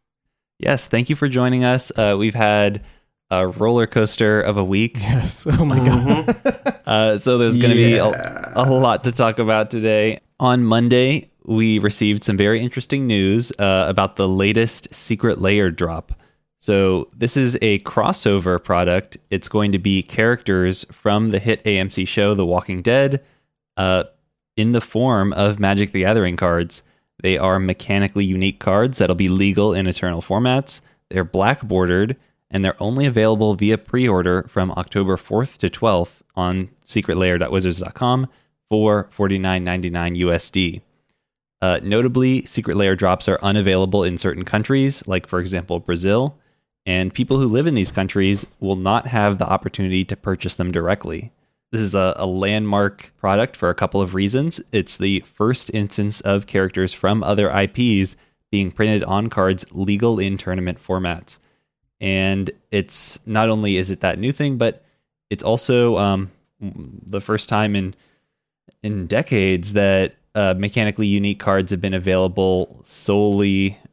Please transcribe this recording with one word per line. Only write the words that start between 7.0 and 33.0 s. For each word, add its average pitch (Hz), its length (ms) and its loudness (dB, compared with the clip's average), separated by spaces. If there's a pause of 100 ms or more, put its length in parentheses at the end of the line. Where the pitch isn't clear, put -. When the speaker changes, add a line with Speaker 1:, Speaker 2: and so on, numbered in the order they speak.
Speaker 1:
so 123 200 2
there's 117 180 4
gonna 120 160 4
be 117 220 6
a, 104 160 2
Speaker 3:
Yeah. - 460 -8
Speaker 1:
a 127 120 4
lot 127 360 2
to 123 80 0
talk 117 260 0
about 110 320 2
today. 110 480 2 (220)
On 123 240 4
Monday, 120 680 2 (140)
we 110 340 2
received 104 460 0
some 101 120 0
very 104 240 2
interesting 131 460 -4
news, 107 540 0
uh, 95 280 2
about 95 280 0
the 98 120 0
latest 104 640 0
Secret - 480 -2
Lair 98 300 2
drop. 80 420 -6 (460)
So 95 560 0
this 117 220 -4
is 127 260 0
a 104 180 2
crossover 98 840 0
product. 90 560 -2 (120)
It's 95 180 -4
going 104 220 0
to 98 80 0
be 98 240 0
characters 98 880 0
from 107 380 0
the 98 100 0
hit 107 260 -2
A 101 140 2
M 95 120 -2
C 95 140 -4
show, 104 300 0
The 98 100 0
Walking 90 380 -4
Dead, 135 400 2 (540)
uh, 92 280 0 (520)
in 110 160 2
the 117 80 2
form 107 520 0
of 104 280 0
Magic 101 320 0
the 95 80 -2
Gathering 95 360 2
cards. 85 460 -2 (400)
They 92 160 2
are 95 220 2
mechanically 98 640 0
unique 92 340 0
cards 113 400 0
that'll 90 160 2
be 92 140 0
legal 98 460 2
in 95 120 -2
Eternal 87 360 -4
formats. 127 580 -2 (280)
They're 92 160 -2
black 98 380 -2
bordered, 98 540 0 (340)
and 98 140 -2
they're - 180 -2
only 127 240 0